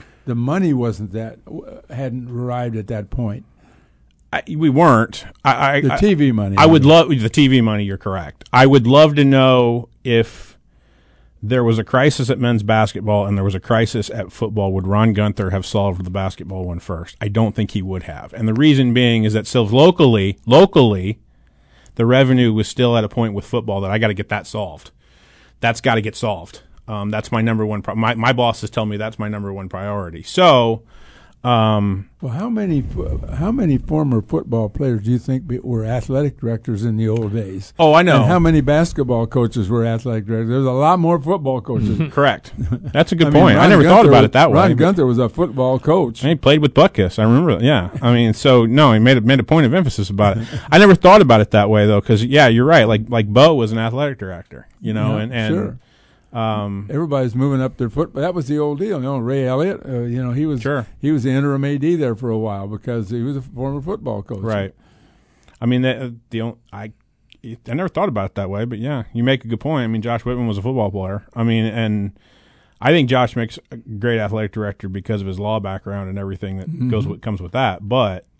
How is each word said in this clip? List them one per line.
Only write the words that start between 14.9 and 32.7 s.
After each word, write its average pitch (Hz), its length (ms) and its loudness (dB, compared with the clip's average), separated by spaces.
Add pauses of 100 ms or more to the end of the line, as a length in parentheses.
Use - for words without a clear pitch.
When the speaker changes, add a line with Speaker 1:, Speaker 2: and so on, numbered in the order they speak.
Speaker 2:
Gunther 104 380 -2
have 92 160 -4
solved 98 360 -4
the 90 60 -10
basketball 92 560 -8
one 87 140 -8
first? 85 420 -12
I 107 80 -6
don't 107 260 0
think 107 180 -4
he 101 100 -4
would 92 220 -10
have. - 280 -16
And 110 160 -6
the 110 60 -2
reason 135 400 4
being 117 300 2
is 107 100 0
that 107 100 -4
Silv 110 260 0
locally, 123 760 4
locally, 117 720 4 (800)
the 117 100 0
revenue 127 480 4
was 107 120 -2
still 120 300 0
at 110 80 0
a 104 60 -6
point 113 240 -4
with 101 100 -8
football 104 380 -6
that 95 80 -6
I 107 80 -2
gotta 110 160 0
get 98 160 -10
that 104 160 -8
solved. 90 440 -12 (680)
That's 117 220 -2
gotta 113 180 2
get 107 160 -6
solved. 95 460 -8 (260)
Um, 104 220 -6
that's 107 200 -6
my 113 120 -2
number 110 240 0
one 104 160 -6
pri-, 104 120 -8
my, 113 200 0
my 113 180 0
bosses 120 380 -2
tell 110 160 -4
me 104 100 -6
that's 107 220 -10
my 107 100 -6
number 104 240 -8
one 98 160 -12
priority. 95 540 -10
So, 120 600 2 (600)
um, 107 640 0 (140)
Speaker 1:
Well, 127 100 -8
how 180 160 -6
many 202 320 -4